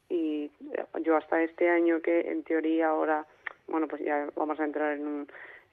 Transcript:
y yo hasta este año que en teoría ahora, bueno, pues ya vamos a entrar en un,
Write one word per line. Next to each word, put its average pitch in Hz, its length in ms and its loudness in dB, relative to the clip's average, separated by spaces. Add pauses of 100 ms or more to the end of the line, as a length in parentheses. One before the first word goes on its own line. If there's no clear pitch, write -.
y 302 420 -2 (520)
yo 160 140 4
hasta 165 260 0
este 165 280 2
año 170 320 4
que 170 180 2 (100)
en 160 120 -4
teoría 160 460 2
ahora, 156 380 0 (420)
bueno, 160 200 0
pues 147 160 -8
ya 147 320 0
vamos 151 240 -2
a 156 40 0
entrar 147 320 0
en 147 100 -6
un, 147 220 -6 (440)